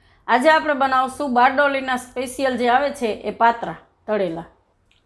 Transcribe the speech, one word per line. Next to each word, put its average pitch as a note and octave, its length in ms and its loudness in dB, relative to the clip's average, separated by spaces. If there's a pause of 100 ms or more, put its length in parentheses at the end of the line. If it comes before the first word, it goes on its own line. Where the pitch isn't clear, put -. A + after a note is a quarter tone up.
(320)
આજે B3+ 200 4
આપણે D#4 280 2
બનાવશું C4 560 -2
બારડોલીના C4 680 2
સ્પેશિયલ C4 560 -4
જે B3 100 0
આવે C4+ 280 2
છે A3+ 120 -2 (180)
એ G#3 40 -6 (100)
પાત્રા A3+ 340 0 (300)
તળેલા. F3 420 -4 (580)